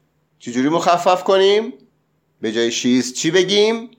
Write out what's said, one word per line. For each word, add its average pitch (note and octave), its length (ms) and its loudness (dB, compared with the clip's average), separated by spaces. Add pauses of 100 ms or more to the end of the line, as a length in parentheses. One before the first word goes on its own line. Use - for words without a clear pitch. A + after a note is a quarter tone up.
(380)
چجوری B2 300 -2
مخفف F3 560 0
کنیم؟ G3+ 480 2 (680)
به A2 120 -6
جای A#2 200 0
she B2 320 0
is B2 80 -10
چی - 180 -4
بگیم؟ G#3 680 0